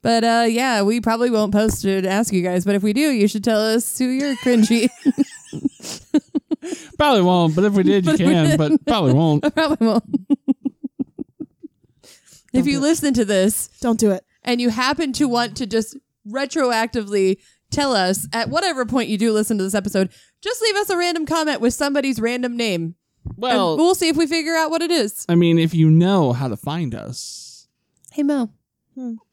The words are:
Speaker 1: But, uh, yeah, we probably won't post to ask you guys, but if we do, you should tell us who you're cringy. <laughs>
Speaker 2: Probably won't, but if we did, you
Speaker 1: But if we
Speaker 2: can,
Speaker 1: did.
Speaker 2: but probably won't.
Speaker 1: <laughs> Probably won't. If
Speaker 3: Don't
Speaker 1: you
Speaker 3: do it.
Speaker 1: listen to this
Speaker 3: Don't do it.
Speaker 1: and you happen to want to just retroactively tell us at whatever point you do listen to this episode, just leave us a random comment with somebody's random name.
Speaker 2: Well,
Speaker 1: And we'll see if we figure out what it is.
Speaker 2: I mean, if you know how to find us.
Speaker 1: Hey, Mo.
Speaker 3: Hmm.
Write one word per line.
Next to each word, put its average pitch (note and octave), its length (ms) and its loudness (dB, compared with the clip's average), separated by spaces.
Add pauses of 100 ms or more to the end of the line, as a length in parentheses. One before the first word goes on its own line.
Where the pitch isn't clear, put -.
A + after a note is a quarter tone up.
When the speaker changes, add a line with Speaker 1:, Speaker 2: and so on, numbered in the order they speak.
Speaker 1:
But, A#3 240 0
uh, A#3 240 2
yeah, A#3 320 0
we G#3 200 2
probably A#3 280 0
won't G#3+ 240 0
post G#3+ 300 2
to G3 260 0
ask G#3 240 0
you F3+ 100 0
guys, F3+ 220 -2
but G3+ 100 0
if G3 80 0
we G#3 120 0
do, D4 160 2
you G#3+ 180 2
should G3+ 160 -4
tell A3 160 2
us A3 380 -2
who B3+ 80 0
you're C4 300 -2
cringy. A#3 520 2 (640)
<laughs> - 380 -8 (1040)
Speaker 2:
Probably C#4 260 4
won't, F3 320 4
but F#3 100 2
if G#3 100 2
we F#3+ 80 4
did, F#3+ 240 4
you - 60 2
Speaker 1:
But - 80 2
if E3+ 60 2
we - 60 4
Speaker 2:
can, E3 180 4
Speaker 1:
did. D4+ 80 2
Speaker 2:
but D#3 280 2
probably F#3+ 280 2
won't. D3+ 280 4
Speaker 1:
<laughs> G3+ 120 -2
Probably D#4 320 0
won't. A3+ 180 0 (2500)
If - 0 -
Speaker 3:
Don't B3+ 140 2
Speaker 1:
you C#4+ 60 2
Speaker 3:
do C#4 60 0
it. - 20 -2
Speaker 1:
listen D4 340 2
to A#3 100 2
this G3 440 0 (120)
Speaker 3:
Don't A3+ 180 0
do G#3+ 120 4
it. F#3 140 -4 (180)
Speaker 1:
and A#3+ 180 -2
you A#3+ 100 2
happen C4 440 -2
to C4+ 140 0
want A#3+ 300 -2
to C4 80 -6
just A3 300 -4 (320)
retroactively A3+ 1120 -2 (320)
tell C#4 240 0
us F#3 380 0
at A3+ 180 -4
whatever D#4 340 -2
point A3+ 240 -2
you G#3+ 100 -2
do A3+ 140 2
listen G#3+ 260 0
to F#3+ 60 -2
this G3 100 -4
episode, G3 360 -2 (300)
just A4+ 220 -6
leave A4 140 0
us G4+ 140 -2
a F#4 60 0
random F4 300 -2
comment D#4 340 -2
with A#3+ 140 0
somebody's C#4 460 -2
random A#3+ 360 -4
name. F3 400 -2 (400)
Speaker 2:
Well, G#3+ 380 0
Speaker 1:
And D4 80 0
we'll F4+ 120 4
see E4+ 140 0
if D#4+ 80 0
we E4 100 2
figure E4 300 -2
out D#4+ 140 0
what E4 120 -2
it E4+ 80 -4
is. B3+ 380 -2
Speaker 2:
I E3+ 80 2
mean, E3+ 220 4
if E3 160 0
you D#3+ 160 4
know E3 420 4
how B2+ 160 -4
to G#2+ 80 -6
find D3 380 -6
us. - 760 -16 (440)
Speaker 1:
Hey, D4+ 100 -4
Mo. C#4 280 -2 (440)
Speaker 3:
Hmm. B3 200 -12 (180)